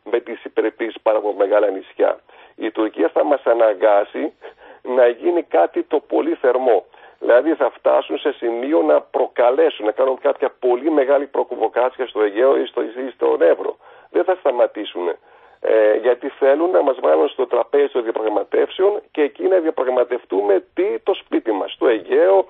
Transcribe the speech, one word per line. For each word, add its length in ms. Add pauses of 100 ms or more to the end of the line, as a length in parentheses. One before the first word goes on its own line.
με 160
τις 240
υπερπίσεις 580
πάρα 160
από 200
μεγάλα 320
νησιά. 500 (340)
Η 160
Τουρκία 380
θα 160
μας 200
αναγκάσει 880 (500)
να 240
γίνει 360
κάτι 400
το 180
πολύ 340
θερμό. 520 (320)
Δηλαδή 360
θα 160
φτάσουν 480
σε 140
σημείο 500
να 180
προκαλέσουν, 840
να 60
κάνουν 260
κάποια 400
πολύ 320
μεγάλη 360
προκουβοκάτσια 800
στο 140
Αιγαίο 360
ή 100
στο, 160
ή 320
στον 280
Εύρο. 340 (340)
Δεν 140
θα 100
σταματήσουν. 720 (520)
Ε, 360
γιατί 320
θέλουν 420
να 120
μας 180
βάλουν 280
στο 180
τραπέζι 420
των 140
διαπραγματεύσεων 960 (100)
και 120
εκεί 200
να 160
διαπραγματευτούμε 1080 (100)
τι 280
το 120
σπίτι 380
μας, 260
το 80
Αιγαίο, 640